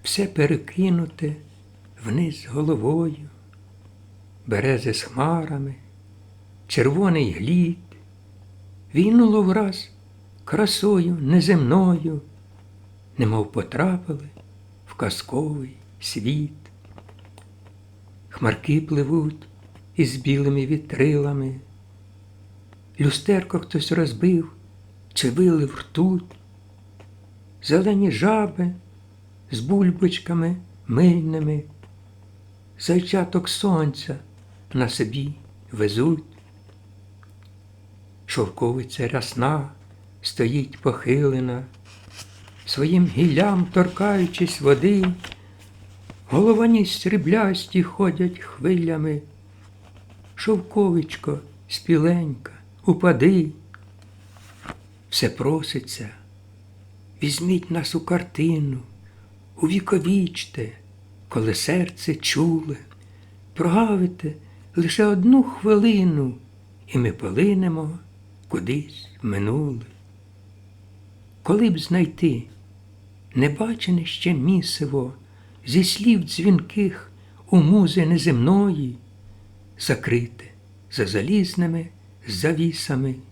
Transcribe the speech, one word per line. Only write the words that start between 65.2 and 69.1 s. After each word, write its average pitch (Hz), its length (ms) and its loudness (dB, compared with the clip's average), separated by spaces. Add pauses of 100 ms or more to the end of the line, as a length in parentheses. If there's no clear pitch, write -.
хвилину, 196 920 2 (520)
і - 100 -4
ми 120 140 2
полинемо 160 880 0 (480)
кудись - 640 -6 (120)